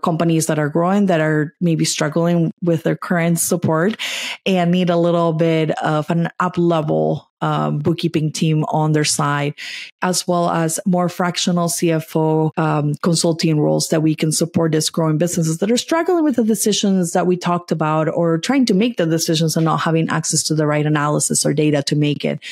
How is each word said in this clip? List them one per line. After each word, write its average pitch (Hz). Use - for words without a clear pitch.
companies 165
that 156
are 151
growing, 180
that 170
are 156
maybe 160
struggling 165
with 165
their 160
current 170
support 175
and 180
need 180
a 170
little 170
bit 160
of 151
an 170
up-level, 160
um, 151
bookkeeping 156
team 156
on 156
their 151
side, 143
as 185
well 175
as 165
more 180
fractional 175
C 165
F 156
O, 156
um, 151
consulting 165
roles 156
that 160
we 156
can 160
support 165
these 156
growing 156
businesses 165
that 202
are 247
struggling 330
with 294
the 247
decisions 202
that 180
we 180
talked 175
about 156
or 165
trying 254
to 180
make 233
the 170
decisions 160
and 160
not 156
having 160
access 160
to -
the 151
right 147
analysis 151
or 147
data 147
to -
make 147
it, 147